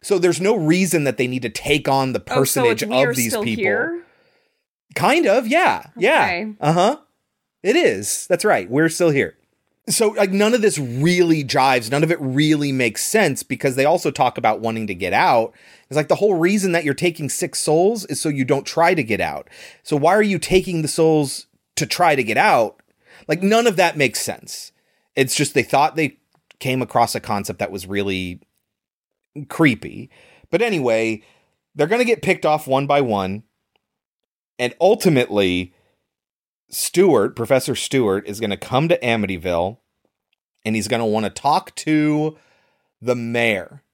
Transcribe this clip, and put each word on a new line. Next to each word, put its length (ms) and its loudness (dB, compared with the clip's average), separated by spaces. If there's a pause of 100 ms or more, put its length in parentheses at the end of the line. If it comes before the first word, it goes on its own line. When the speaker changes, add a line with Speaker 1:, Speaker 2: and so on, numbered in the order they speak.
Speaker 1:
So 160 0
there's 200 2
no 160 2
reason 480 2
that 140 -2
they 100 0
need 140 -4
to 80 -6
take 400 -2
on 240 0
the 60 -2 (100)
Speaker 2:
Oh, 140 2
so 220 0
it's 180 0
Speaker 1:
personage 60 -
Speaker 2:
"We 60 -2
are 140 2
Speaker 1:
of 60 -2
these 160 -2
Speaker 2:
still 120 -2
Speaker 1:
people. 200 -2
Speaker 2:
here"? 400 -4 (920)
Speaker 1:
Kind 320 2
of, 200 2
yeah. 400 0 (100)
Yeah. 280 2
Speaker 2:
Okay. 340 -6
Speaker 1:
Uh-huh. 380 2 (640)
It 140 0
is. 520 0
That's 180 0
right. 240 2
We're 200 2
still 200 2
here. 280 0 (520)
So, 200 2
like, 220 0
none 220 2
of 80 2
this 160 2
really 680 0
jives. 480 0
None 120 2
of 80 0
it 80 -2
really 520 0
makes 320 0
sense 400 0
because 320 -4
they 100 2
also 260 2
talk 260 0
about 220 0
wanting 280 -4
to 80 -6
get 180 -4
out. 400 2 (360)
It's 60 -6
like, 140 -2
the 60 4
whole 200 2
reason 380 0
that 100 0
you're 100 0
taking 360 -4
six 300 -6
souls 460 0
is 140 -8
so 100 -4
you 160 -2
don't 200 -2
try 280 2
to 100 -2
get 180 -2
out. 280 -6 (340)
So 120 -4
why 200 2
are 80 4
you 160 0
taking 420 0
the 80 -4
souls 580 0 (280)
to 100 -2
try 300 2
to 80 0
get 140 -2
out? 440 2 (460)
Like, 160 -2
none 240 4
of 100 0
that 200 2
makes 240 0
sense. 500 -12 (440)
It's 200 0
just 180 -2
they 100 2
thought 320 0
they 220 -4 (420)
came 220 -4
across 340 0
a 40 -4
concept 400 -6
that 120 -6
was 160 -10
really 540 -4 (1040)
creepy. 640 -2 (400)
But 120 0
anyway, 600 0 (520)
they're 120 0
gonna 180 0
get 160 0
picked 240 -2
off 220 0
one 200 0
by 140 2
one. 420 -2 (1160)
And 220 -2
ultimately, 920 2 (960)
Stewart, 640 2
Professor 400 0
Stewart, 520 -2
is 120 -10
gonna 180 -4
come 320 -2
to 100 2
Amityville, 800 -2 (880)
and 100 -2
he's 120 -4
gonna 180 -2
wanna 240 0
talk 460 -2
to 640 0 (640)
the 140 0
mayor. 680 -2 (100)